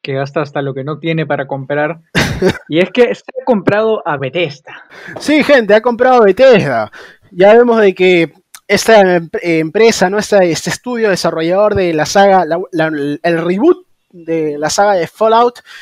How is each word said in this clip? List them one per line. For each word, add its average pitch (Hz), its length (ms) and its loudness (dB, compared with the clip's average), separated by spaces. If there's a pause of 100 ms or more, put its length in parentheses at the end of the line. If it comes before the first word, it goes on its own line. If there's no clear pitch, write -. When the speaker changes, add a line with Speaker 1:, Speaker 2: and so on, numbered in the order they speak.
Speaker 1:
que 139 120 -8
gasta 139 280 -6
hasta 143 200 -8
lo 135 120 -6
que 135 100 -10
no 147 140 -10
tiene 160 280 -4
para 147 220 -6
comprar. 147 520 -6 (140)
Speaker 2:
<laughs> - 540 -2
Speaker 1:
Y 160 120 0
es 185 100 -2
que 233 240 0
se - 80 -16 (180)
ha 262 40 -10
comprado 214 600 -2
a 151 100 -4
Bethesda. 143 680 -8 (360)
Speaker 2:
Sí, 294 240 0
gente, 233 280 2
ha 214 80 4
comprado 240 440 2
Bethesda. 175 640 2 (400)
Ya 196 240 4
vemos 240 260 4
de 190 140 2
que 180 380 0 (340)
esta 208 340 4
em-, 180 300 0 (100)
empresa, 175 720 0
¿no? 208 80 -4
Esta, 202 240 2
este 165 280 -2
estudio 233 400 -4
desarrollador 175 640 0
de 180 180 0
la 151 120 -2
saga, 196 380 4
la, 160 160 -4 (120)
la, 160 160 -2 (340)
el 165 220 -2
reboot 254 420 0 (240)
de 160 480 -6
la 151 100 -4
saga 208 260 0
de 170 120 -2
Fallout, 226 540 0 (220)